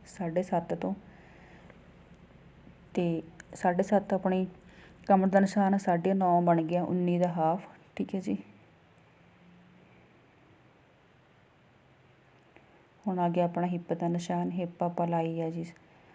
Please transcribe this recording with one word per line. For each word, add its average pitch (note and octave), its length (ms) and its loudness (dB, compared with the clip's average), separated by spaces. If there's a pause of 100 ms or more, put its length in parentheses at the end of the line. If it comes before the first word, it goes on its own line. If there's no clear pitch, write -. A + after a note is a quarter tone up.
ਸਾਢੇ F3 360 -4
ਸੱਤ E3+ 300 -2
ਤੋਂ, F3+ 200 -4 (2000)
ਤੇ E3+ 280 0 (340)
ਸਾਢੇ F3+ 280 2
ਸੱਤ G3+ 300 2
ਆਪਣੀ F#3 340 0 (600)
ਕਮਰ G3 200 4
ਦਾ G3 120 6
ਨਿਸ਼ਾਨ G3 380 2
ਸਾਢੇ F#3+ 360 2
ਨੌ F3+ 280 4
ਬਣ E3+ 220 4
ਗਿਆ, F3 200 0
ਉੱਨੀ F3 360 0
ਦਾ F3+ 100 2
ਹਾਫ, E3+ 320 0 (340)
ਠੀਕ F#3+ 200 -6
ਹੈ F#3+ 40 -2
ਜੀ। G3 180 -4 (4000)
ਹੁਣ F#3 140 -2
ਆ F3 100 4
ਗਿਆ F3 160 2
ਆਪਣਾ F3 220 -2
ਹਿੱਪ F3 260 -4
ਦਾ F3 140 -4
ਨਿਸ਼ਾਨ, F3 440 -2
ਹਿੱਪ F3 320 -4
ਆਪਾਂ F3 240 -2
ਲਾਈ E3 340 -2
ਆ D#3+ 80 -2
ਜੀ E3 160 -8 (500)